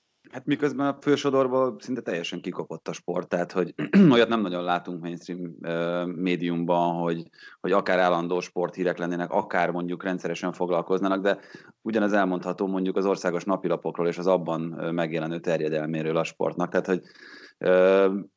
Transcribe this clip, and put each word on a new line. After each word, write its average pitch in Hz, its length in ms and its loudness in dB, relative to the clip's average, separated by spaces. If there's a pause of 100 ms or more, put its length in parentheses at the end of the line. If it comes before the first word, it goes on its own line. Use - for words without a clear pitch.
(300)
Hát 135 160 -12
miközben 139 420 0
a 139 140 -4
fősodorból 131 800 2
szinte 123 220 -6
teljesen 87 400 -6
kikopott 80 460 -8
a 85 60 -6
sport, 87 360 -6
tehát 87 220 -2
hogy 90 220 -2 (180)
<clears throat> 190 200 10
olyat 117 160 8
nem 113 140 0
nagyon 90 220 -2
látunk 87 380 -2
mainstream, 87 600 -8
ö, 85 440 -2
médiumban, 87 880 0
hogy, 85 340 -2 (300)
hogy 90 120 -2
akár 95 280 2
állandó 90 400 2
sporthírek 87 580 -4
lennének, 87 340 -4
akár 90 400 0
mondjuk 87 320 -6
rendszeresen 90 500 -4
foglalkoznának, 92 680 0
de 98 180 0 (420)
ugyanez 107 320 0
elmondható 92 540 0
mondjuk 95 300 -2
az 95 80 0
országos 92 380 0
napilapokról 85 640 -2
és 85 100 -2
az 87 100 -2
abban, 82 520 0
ö, 82 120 -4
megjelenő 82 480 -4
terjedelméről 80 800 -2
a 82 60 2
sportnak. 82 460 -2
Tehát, 90 160 0
hogy, 92 160 0 (560)
ö, 95 640 4 (180)